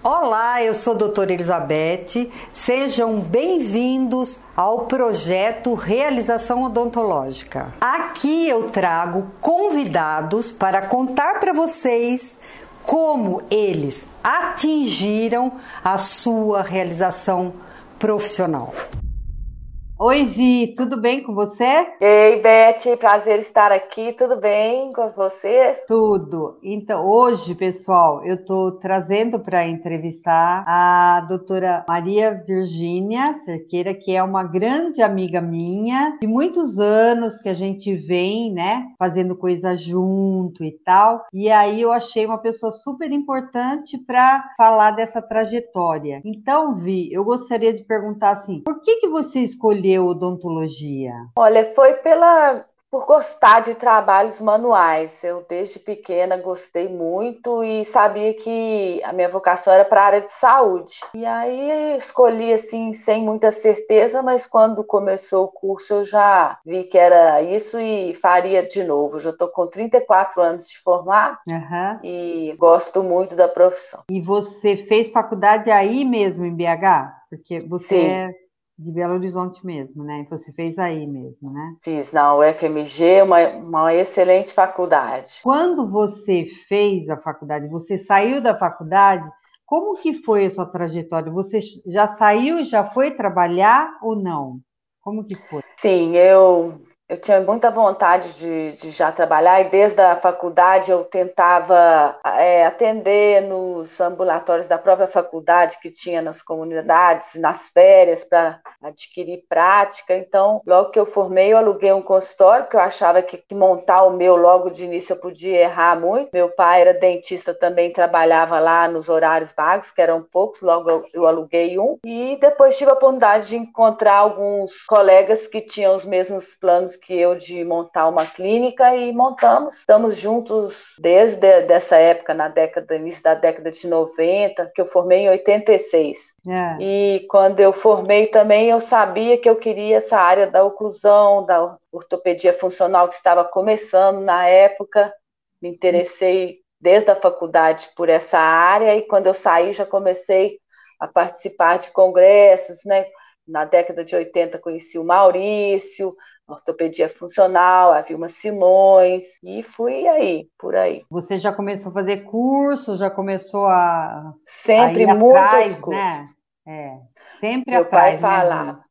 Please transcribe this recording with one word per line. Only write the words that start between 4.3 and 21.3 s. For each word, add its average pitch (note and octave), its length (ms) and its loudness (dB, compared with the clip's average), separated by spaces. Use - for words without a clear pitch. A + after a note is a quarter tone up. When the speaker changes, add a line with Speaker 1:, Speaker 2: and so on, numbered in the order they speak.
Speaker 1:
ao G#3+ 260 -2
projeto A3 920 -4
Realização A#3+ 920 -4
Odontológica. F#3+ 1160 -6
Aqui D#4+ 640 -2
eu A3+ 240 -2
trago F3 600 -4
convidados G#3 1120 -2
para F#3+ 340 -2
contar C4 540 -2
pra F#4+ 140 -2
vocês B3+ 840 -4
como C#4 560 -2
eles E3+ 540 -4
atingiram A#3+ 1300 -2
a F#3+ 140 -2
sua G#3+ 640 -4
realização F3+ 920 -4
profissional. F#3 760 -4
Oi, C4+ 260 2
Vi, A#3+ 500 0
tudo B3 240 -6
bem A#3+ 200 -2
com A3+ 140 -12